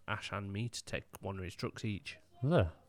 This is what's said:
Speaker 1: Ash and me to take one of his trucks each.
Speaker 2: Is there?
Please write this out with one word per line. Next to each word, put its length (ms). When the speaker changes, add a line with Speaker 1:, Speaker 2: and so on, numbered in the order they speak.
Speaker 1:
Ash 240
and 220
me 160
to 160
take 180
one 180
of 60
his 100
trucks 300
each. 340
Speaker 2:
Is 60
there? 200